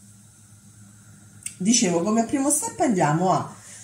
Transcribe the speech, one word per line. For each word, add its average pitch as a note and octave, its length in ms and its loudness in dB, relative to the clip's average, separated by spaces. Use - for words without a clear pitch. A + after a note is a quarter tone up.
Dicevo, F3+ 460 2
come A3+ 240 0
primo C#4 240 -2
step A4+ 300 -2
andiamo F3+ 520 2
a, C#3 240 -4